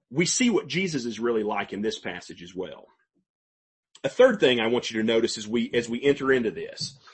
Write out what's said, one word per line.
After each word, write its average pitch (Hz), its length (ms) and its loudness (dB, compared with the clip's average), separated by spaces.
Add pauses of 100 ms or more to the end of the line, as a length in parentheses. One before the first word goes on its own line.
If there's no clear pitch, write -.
(100)
We 143 140 0
see 247 240 2
what 175 200 0
Jesus 156 360 -4
is 113 160 -6
really 113 220 0
like 104 320 -4
in 101 80 -6
this 110 160 -2
passage 90 440 -12
as 87 120 -18
well. 90 320 -10 (1160)
A 139 60 -2
third 247 320 6
thing 127 180 4
I 113 100 2
want 120 220 0
you 113 100 -2
to 110 60 0
notice 113 300 2
as 104 100 -10
we, 117 280 -2
as 117 120 0
we 117 160 -6
enter 139 300 2
into 120 180 2
this, - 480 -10 (140)